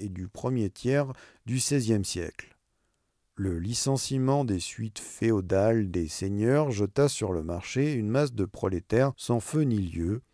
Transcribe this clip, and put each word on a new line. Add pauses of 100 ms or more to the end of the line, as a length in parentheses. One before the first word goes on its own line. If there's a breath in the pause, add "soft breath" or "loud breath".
et
du
premier
tiers (340 loud breath)
du
seizième
siècle. (840)
Le
licenciement
des
suites
féodales
des
seigneurs
jeta
sur
le
marché
une
masse
de
prolétaires
sans
feu
ni
lieu, (120)